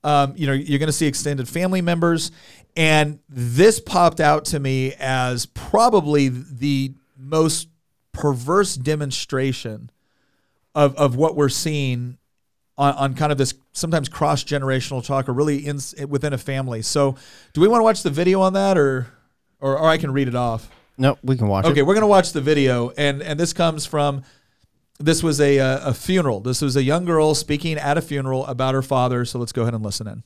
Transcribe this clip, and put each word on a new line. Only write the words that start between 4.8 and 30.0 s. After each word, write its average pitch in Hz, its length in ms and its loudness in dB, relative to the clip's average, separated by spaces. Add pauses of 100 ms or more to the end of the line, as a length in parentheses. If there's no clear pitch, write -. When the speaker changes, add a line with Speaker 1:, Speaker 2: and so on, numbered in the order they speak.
Speaker 1:
as 127 460 -2
probably 156 840 2
the 135 640 -4 (220)
most 156 540 -2 (420)
perverse 147 640 0
demonstration 131 1160 -4 (800)
of, 143 220 2
of 139 200 0
what 156 200 0
we're 143 140 2
seeing 131 680 -4 (580)
on, 139 200 2
on 139 180 -2
kind 151 180 0
of 139 60 0
this 135 160 0 (200)
sometimes 160 360 -2
cross-generational 135 960 -2
talk 135 240 -2
or 123 40 -4
really 143 340 0
in, 143 120 -6 (300)
within 143 240 -2
a 127 40 -4
family. 131 440 -6
So 139 340 0 (380)
do 147 80 2
we 190 60 8
wanna 226 160 4
watch 220 180 2
the - 80 -2
video 180 320 2
on 190 120 2
that, 196 220 2
or, 135 320 2 (520)
or, 135 180 -2
or 160 100 2
I 160 100 4
can 160 140 -4
read 135 160 0
it 120 80 -4
off? 117 320 -2 (300)
Speaker 2:
No, 131 240 2
we 131 160 0
can 110 100 0
watch 98 180 2
Speaker 1:
Okay, 139 160 4
Speaker 2:
it. 135 40 4
Speaker 1:
we're 185 80 2
gonna 214 140 2
watch 196 260 4
the 147 80 -2
video, 131 560 2
and, 143 240 -2
and 151 180 -6
this 170 140 -2
comes 160 320 -2
from, 143 380 -2 (760)
this 160 220 2
was 151 180 0
a, 139 180 4
a, 135 280 0
a 135 80 0
funeral. 151 460 0
This 123 220 -4
was 135 140 -2
a 139 60 4
young 156 240 0
girl 156 300 4
speaking 151 420 -4
at 143 220 0
a - 20 -2
funeral 131 460 -4
about 131 260 -2
her 135 80 0
father, 127 440 0
so - 120 -8
let's 120 140 -6
go 120 100 -4
ahead 117 140 0
and 107 80 -6
listen 107 240 -8